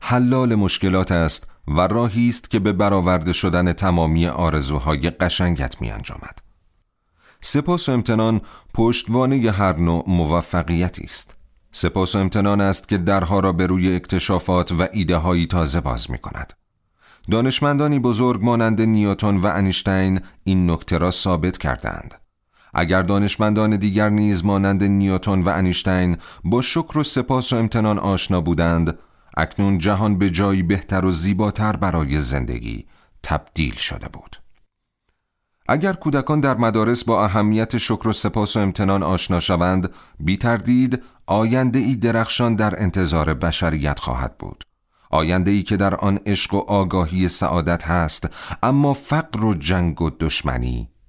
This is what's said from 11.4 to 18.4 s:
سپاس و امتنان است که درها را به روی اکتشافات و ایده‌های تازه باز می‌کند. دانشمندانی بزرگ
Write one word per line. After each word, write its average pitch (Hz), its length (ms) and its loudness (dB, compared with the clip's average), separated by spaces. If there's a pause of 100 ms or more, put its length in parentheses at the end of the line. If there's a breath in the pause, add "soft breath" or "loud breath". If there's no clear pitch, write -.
سپاس - 420 0
و 107 40 0
امتنان 101 420 2
است 98 280 0
که 101 100 0
درها 95 420 0
را 95 120 2
به 87 140 0
روی 92 300 2
اکتشافات 90 760 0
و 87 200 0
ایده‌های 87 540 0
تازه 82 340 0
باز 64 300 -4
می‌کند. - 420 -12 (800 soft breath)
دانشمندانی 147 680 2
بزرگ 123 460 2